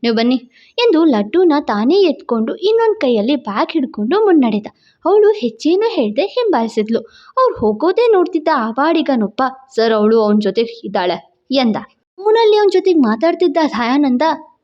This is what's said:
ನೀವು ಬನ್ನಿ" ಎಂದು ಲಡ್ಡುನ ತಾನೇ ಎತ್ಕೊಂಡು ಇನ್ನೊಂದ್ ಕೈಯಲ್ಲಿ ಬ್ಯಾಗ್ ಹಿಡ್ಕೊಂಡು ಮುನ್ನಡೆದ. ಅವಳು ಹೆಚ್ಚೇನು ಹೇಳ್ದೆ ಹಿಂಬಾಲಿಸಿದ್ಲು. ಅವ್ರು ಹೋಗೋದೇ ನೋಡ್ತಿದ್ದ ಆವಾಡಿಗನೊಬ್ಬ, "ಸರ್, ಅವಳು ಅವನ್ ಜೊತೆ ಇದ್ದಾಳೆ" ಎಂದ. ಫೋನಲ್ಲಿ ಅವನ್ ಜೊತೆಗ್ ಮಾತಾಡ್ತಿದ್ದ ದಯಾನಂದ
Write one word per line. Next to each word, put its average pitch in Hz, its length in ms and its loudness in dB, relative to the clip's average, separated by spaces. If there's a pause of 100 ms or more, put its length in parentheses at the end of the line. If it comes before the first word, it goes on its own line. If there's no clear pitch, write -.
ನೀವು 233 120 0
ಬನ್ನಿ" 233 200 0 (420)
ಎಂದು 427 260 2
ಲಡ್ಡುನ 320 560 2
ತಾನೇ 247 360 -2
ಎತ್ಕೊಂಡು 254 600 -2
ಇನ್ನೊಂದ್ 440 420 0
ಕೈಯಲ್ಲಿ 247 380 0
ಬ್ಯಾಗ್ 269 360 -6
ಹಿಡ್ಕೊಂಡು 277 540 -2
ಮುನ್ನಡೆದ. 240 420 2 (380)
ಅವಳು 415 260 4
ಹೆಚ್ಚೇನು 381 640 -2
ಹೇಳ್ದೆ 226 260 -2
ಹಿಂಬಾಲಿಸಿದ್ಲು. 294 760 -2 (380)
ಅವ್ರು 508 180 2
ಹೋಗೋದೇ 359 560 0
ನೋಡ್ತಿದ್ದ 349 420 0
ಆವಾಡಿಗನೊಬ್ಬ, 262 920 -2 (320)
"ಸರ್, 226 180 2
ಅವಳು 220 280 2
ಅವನ್ 208 200 2
ಜೊತೆ 208 200 -2
ಇದ್ದಾಳೆ" 196 920 -6
ಎಂದ. 254 240 0 (400)
ಫೋನಲ್ಲಿ 427 420 2
ಅವನ್ 415 140 2
ಜೊತೆಗ್ 370 260 2
ಮಾತಾಡ್ತಿದ್ದ 311 680 0
ದಯಾನಂದ 247 580 0 (420)